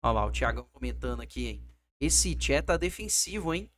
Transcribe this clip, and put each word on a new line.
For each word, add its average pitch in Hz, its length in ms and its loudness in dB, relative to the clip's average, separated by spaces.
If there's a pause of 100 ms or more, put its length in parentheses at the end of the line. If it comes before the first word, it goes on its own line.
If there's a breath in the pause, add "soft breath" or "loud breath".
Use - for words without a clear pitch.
Olha 117 100 4
lá, 107 140 4
o 101 40 -2
Thiagão 120 420 0
comentando 123 480 -6
aqui, 120 280 -6
hein? 104 180 -10 (340)
Esse 165 380 2
Che 151 240 2
tá 175 140 2
defensivo, 180 760 0
hein? 196 240 -6